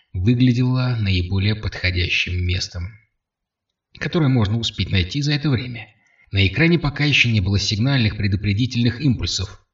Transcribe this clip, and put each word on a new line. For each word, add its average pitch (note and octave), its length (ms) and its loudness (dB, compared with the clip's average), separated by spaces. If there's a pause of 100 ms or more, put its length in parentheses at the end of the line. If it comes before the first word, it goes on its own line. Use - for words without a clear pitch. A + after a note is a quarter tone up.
(140)
выглядела B2+ 840 2
наиболее F#2+ 580 0
подходящим F2+ 920 -2
местом, F2+ 480 -4 (1040)
которое D#3 300 0
можно A2+ 280 2
успеть A2 320 -4
найти F#2+ 320 0
за D3 120 0
это D3 160 0
время. A#2 380 -4 (440)
На G2 160 2
экране D#3+ 320 2
пока D3 240 -2
ещё C3 260 2
не A2 120 2
было G2 180 0
сигнальных A#2 560 0
предупредительных A2 840 0
импульсов F#2 600 -2 (120)